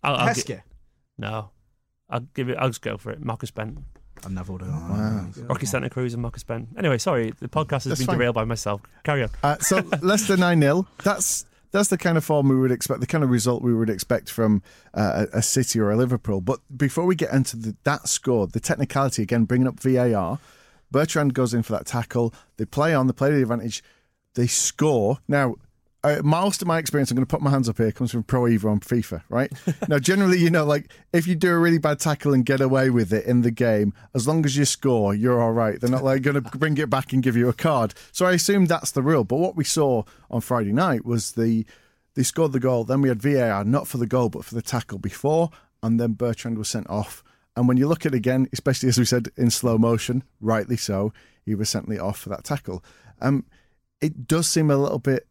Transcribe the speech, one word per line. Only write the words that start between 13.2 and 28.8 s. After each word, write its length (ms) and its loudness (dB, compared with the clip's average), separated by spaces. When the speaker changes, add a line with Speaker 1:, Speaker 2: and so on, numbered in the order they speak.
Speaker 3:
of 60 2
result 320 2
we 120 2
would 160 2
expect 400 -2
from, 320 2
uh, 380 0
a, 60 -2
a 40 0
City 380 0
or 100 2
a 60 2
Liverpool. 440 0
But 200 -4
before 280 0
we 120 2
get 160 -2
into 240 0
the, 280 -8
that 240 -2
score, 380 0
the 140 -4
technicality, 600 -2
again, 220 2
bringing 240 2
up 120 -8
V 160 2
A 180 2
R, 240 -2
Bertrand 440 0
goes 180 0
in 100 0
for 100 -4
that 140 -4
tackle. 460 -2
They 80 -4
play 300 0
on, 140 2
they 40 0
play 200 2
the 100 4
advantage, 400 -4
they 120 2
score. 800 0
Now, 300 0
uh, 180 2
most 380 0
of 80 -4
my 100 2
experience, 320 -2
I'm 40 -2
gonna 100 2
put 160 -2
my 100 0
hands 160 2
up 120 -4
here, 120 2
comes 220 -4
from 120 -4
Pro 180 0
Evo 280 2
on 100 2